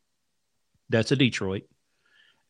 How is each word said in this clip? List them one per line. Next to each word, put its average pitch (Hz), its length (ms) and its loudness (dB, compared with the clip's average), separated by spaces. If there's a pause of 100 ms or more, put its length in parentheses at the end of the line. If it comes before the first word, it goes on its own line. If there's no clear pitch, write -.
(880)
that's 113 220 0
a 139 60 4
Detroit 107 480 -2 (840)